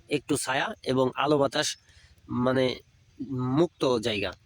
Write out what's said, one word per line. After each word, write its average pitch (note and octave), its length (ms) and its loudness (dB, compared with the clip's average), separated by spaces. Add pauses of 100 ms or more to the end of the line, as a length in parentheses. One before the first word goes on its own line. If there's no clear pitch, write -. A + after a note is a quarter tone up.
(100)
একটু D3 260 -2
ছায়া C#3+ 300 -2 (180)
এবং C3 220 2 (100)
আলো C#3+ 220 2
বাতাস, D3 300 0 (760)
মানে, C3 200 2 (920)
মুক্ত E3+ 240 0 (240)
জায়গা G2+ 240 -2 (160)